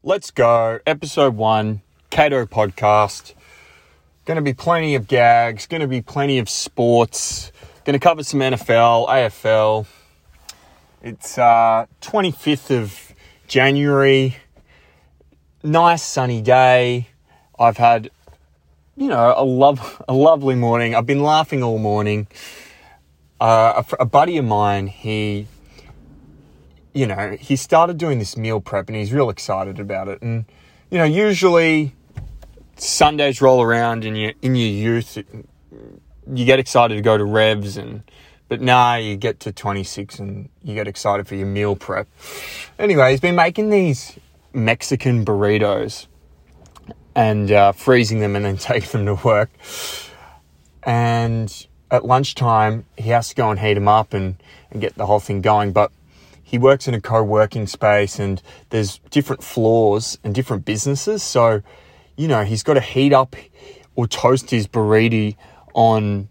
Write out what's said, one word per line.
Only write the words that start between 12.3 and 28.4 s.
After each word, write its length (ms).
of 420
January. 880
Nice 400
sunny 380
day. 680
I've 160
had, 340
you 140
know, 260
a 80
lov-, 640
a 60
lovely 420
morning. 400
I've 120
been 160
laughing 380
all 160
morning. 500
Uh, 380
a 80
fr-, 160
a 60
buddy 320
of 80
mine, 420
he, 600
you 140
know, 340
he 160
started 420
doing 220
this 160
meal 240